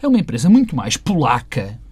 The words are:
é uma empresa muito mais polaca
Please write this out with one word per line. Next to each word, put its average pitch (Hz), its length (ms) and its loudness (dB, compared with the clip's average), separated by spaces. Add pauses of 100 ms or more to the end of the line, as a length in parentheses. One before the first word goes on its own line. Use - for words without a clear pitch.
é 285 60 -2
uma 247 120 2
empresa 127 300 0
muito 233 260 4
mais 107 200 -4
polaca 120 840 -4 (120)